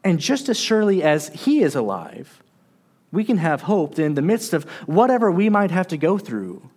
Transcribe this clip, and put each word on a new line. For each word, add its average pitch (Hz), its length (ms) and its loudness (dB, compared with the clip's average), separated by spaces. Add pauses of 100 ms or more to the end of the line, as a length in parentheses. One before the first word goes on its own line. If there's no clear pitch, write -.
And 175 160 2
just 262 300 -2
as 226 100 -2
surely 208 420 2
as 151 280 2
he 277 340 2
is 143 120 2
alive, 104 680 -6 (680)
we 202 120 -2
can 220 140 0
have 160 240 0
hope 170 360 -2
in 151 160 0
the 143 80 0
midst 220 320 0
of 151 120 -2 (200)
whatever 226 460 4
we 202 180 2
might 202 220 2
have 185 160 -2
to 160 100 -6
go 165 200 0
through 104 600 -10